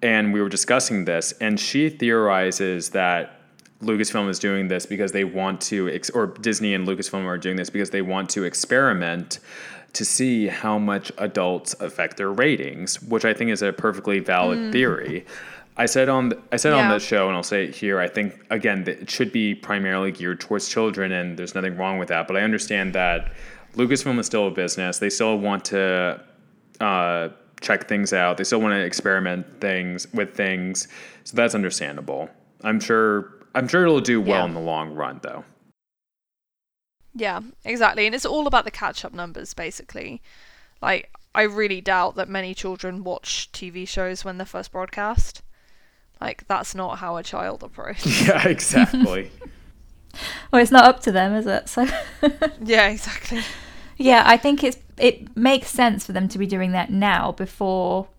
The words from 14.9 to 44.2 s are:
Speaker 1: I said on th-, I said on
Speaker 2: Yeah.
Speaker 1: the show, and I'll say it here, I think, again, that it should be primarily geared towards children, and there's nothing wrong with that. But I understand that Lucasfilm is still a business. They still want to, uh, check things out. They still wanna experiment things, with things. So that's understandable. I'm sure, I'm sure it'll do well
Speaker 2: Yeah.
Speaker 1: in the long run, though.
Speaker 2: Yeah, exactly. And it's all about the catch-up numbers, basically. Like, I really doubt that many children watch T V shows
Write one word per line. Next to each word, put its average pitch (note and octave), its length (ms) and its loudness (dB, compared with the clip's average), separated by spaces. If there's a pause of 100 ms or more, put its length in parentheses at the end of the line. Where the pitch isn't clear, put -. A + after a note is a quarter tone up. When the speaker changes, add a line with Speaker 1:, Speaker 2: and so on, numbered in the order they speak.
Speaker 1:
I A#2+ 120 0
said C3 200 4
on C3 240 2
th-, G#2+ 100 -6 (120)
I - 20 -2
said D3+ 160 2
on C3+ 140 6
Speaker 2:
Yeah. G#2 80 4
Speaker 1:
the G#2 80 2
show, G2 260 2
and F#2+ 80 0
I'll F2 80 -4
say G2 220 0
it D#2 100 -10
here, G2 240 0
I F2+ 80 0
think, G2+ 260 -4 (160)
again, G2+ 360 0
that E2 160 -6
it - 80 -16
should A#2 240 -2
be G#2+ 200 2
primarily F#2+ 580 -2
geared F2 280 -6
towards - 300 -4
children, G2 420 0
and F2+ 260 -4
there's F2 160 -10
nothing F#2+ 220 -4
wrong F#2+ 240 -2
with F2+ 80 -4
that. E2 200 0
But F#2 100 -2
I G2 40 2
understand G#2 520 -2
that F2 400 0 (420)
Lucasfilm B2+ 440 0
is A2 60 -4
still G#2+ 220 0
a F#2+ 40 -2
business. F2+ 480 -4
They G#2 100 0
still A2 280 0
want G2+ 280 -2
to, F#2 560 0 (580)
uh, F2 480 0 (320)
check - 300 0
things G2+ 240 0
out. F2+ 240 2
They G2 80 -4
still A2+ 160 2
wanna G#2 180 2
experiment F#2 800 -2
things, F2+ 540 -4
with G2+ 200 -4
things. F#2 540 -4 (380)
So - 100 -8
that's A#2 180 2
understandable. D2 760 -4 (340)
I'm G#2+ 160 0
sure, G#2+ 520 2 (220)
I'm B2+ 160 0
sure F3+ 140 4
it'll D#3 180 6
do A#2+ 180 2
well G2 220 2
Speaker 2:
Yeah. F2+ 40 0
Speaker 1:
in E2+ 80 -4
the E2+ 60 -6
long D#2 360 -4
run, C2+ 280 -6
though. B1 220 -12 (1700)
Speaker 2:
Yeah, G#3 280 -4 (220)
exactly. A3 420 2
And A3 80 0
it's B3+ 120 -4
all D4+ 220 0
about B3+ 180 4
the G#3+ 60 -10
catch-up - 420 -8
numbers, F3 400 -12
basically. - 680 -12 (600)
Like, G3 280 0 (240)
I G#3+ 100 4
really G#3 380 0
doubt F#3 340 0
that F#3+ 140 -4
many F#3+ 240 -6
children F#3 500 -8
watch - 480 -8
T - 180 -14
V F3+ 160 -12
shows F#3 400 -4